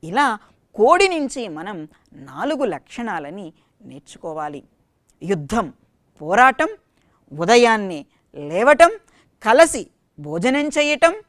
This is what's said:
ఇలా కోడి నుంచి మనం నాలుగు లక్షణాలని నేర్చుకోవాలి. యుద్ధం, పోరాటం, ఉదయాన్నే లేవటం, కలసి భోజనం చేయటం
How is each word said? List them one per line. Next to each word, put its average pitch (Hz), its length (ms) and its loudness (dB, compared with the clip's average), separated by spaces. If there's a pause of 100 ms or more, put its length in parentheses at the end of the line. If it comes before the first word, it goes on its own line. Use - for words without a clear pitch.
ఇలా 220 360 -2 (360)
కోడి 339 320 4
నుంచి 285 400 -4
మనం 165 400 -12 (260)
నాలుగు 160 500 -6
లక్షణాలని 180 880 -8 (280)
నేర్చుకోవాలి. 147 800 -12 (600)
యుద్ధం, 165 500 -4 (480)
పోరాటం, 240 460 2 (720)
ఉదయాన్నే 208 680 2 (300)
లేవటం, 233 560 4 (520)
కలసి 262 440 4 (320)
భోజనం 190 480 -2
చేయటం 302 480 2 (140)